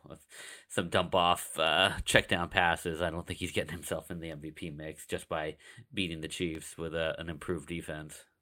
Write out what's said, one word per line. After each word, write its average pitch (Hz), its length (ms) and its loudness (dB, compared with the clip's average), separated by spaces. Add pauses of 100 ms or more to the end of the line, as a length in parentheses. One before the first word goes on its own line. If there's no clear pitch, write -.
(680)
some 92 200 0
dump 90 280 4
off, 87 420 4
uh, 80 360 4 (100)
check - 240 6
down 87 200 2
passes, 85 540 4
I 85 80 2
don't 82 160 -4
think 82 140 -6
he's 87 100 -2
getting 76 220 -2
himself 82 400 -6
in 87 80 -6
the 82 100 -6
M 76 100 -8
V 78 120 -10
P 85 180 -8
mix 78 340 -10
just - 240 -6
by 80 280 -2 (360)
beating 85 280 -2
the 78 80 -6
Chiefs 80 500 -4
with 80 160 -4
a, 82 240 0
an 85 100 -6
improved 78 400 -4
defense. 80 540 -8 (200)